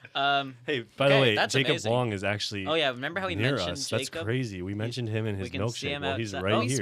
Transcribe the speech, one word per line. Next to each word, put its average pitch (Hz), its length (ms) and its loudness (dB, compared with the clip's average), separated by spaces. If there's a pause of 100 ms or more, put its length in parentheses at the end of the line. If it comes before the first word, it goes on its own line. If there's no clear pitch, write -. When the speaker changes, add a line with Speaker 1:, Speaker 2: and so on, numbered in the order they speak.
(140)
Speaker 1:
Um, 139 420 0 (100)
Speaker 2:
Hey, 135 160 0 (160)
by 135 120 4
the 139 60 8
Speaker 1:
okay, 139 60 6
Speaker 2:
way, 117 140 6
Speaker 1:
that's 104 180 2
Speaker 2:
Jacob 131 180 4
Speaker 1:
amazing. 110 200 0
Speaker 2:
Wong 123 200 2
is 98 120 -2
actually 101 440 -2
Speaker 1:
Oh, 151 60 0
yeah, 156 160 2
remember 139 320 -4
how 190 60 -2
we 185 80 -4
Speaker 2:
near 113 160 2
Speaker 1:
mentioned 92 220 0
Speaker 2:
us? - 160 -6
That's 127 200 -2
Speaker 1:
Jacob? 165 160 -8
Speaker 2:
crazy. 110 360 -2
We 95 120 -4
Speaker 1:
We, 101 40 -4
Speaker 2:
mentioned 117 320 -4
him 110 160 -2
in 107 100 -2
Speaker 1:
we 95 80 -4
Speaker 2:
his 87 80 -6
Speaker 1:
can 98 180 -2
see 131 180 -6
Speaker 2:
milkshake. 139 40 -2
Speaker 1:
him 143 100 -6
Speaker 2:
Well, 139 160 -2
he's 107 180 -4
Speaker 1:
outside. 92 100 -4
Speaker 2:
right 98 100 2
Speaker 1:
Oh, - 40 4
Speaker 3:
We - 80 2
Speaker 2:
here. 127 140 2